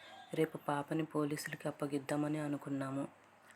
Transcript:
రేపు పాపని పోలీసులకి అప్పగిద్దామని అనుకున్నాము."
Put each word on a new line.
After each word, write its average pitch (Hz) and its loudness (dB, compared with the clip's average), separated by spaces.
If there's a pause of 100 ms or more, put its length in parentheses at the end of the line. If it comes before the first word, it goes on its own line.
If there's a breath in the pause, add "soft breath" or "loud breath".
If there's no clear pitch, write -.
(340 loud breath)
రేపు 160 4
పాపని 151 2
పోలీసులకి 151 0
అప్పగిద్దామని 147 2
అనుకున్నాము." 139 0 (520 loud breath)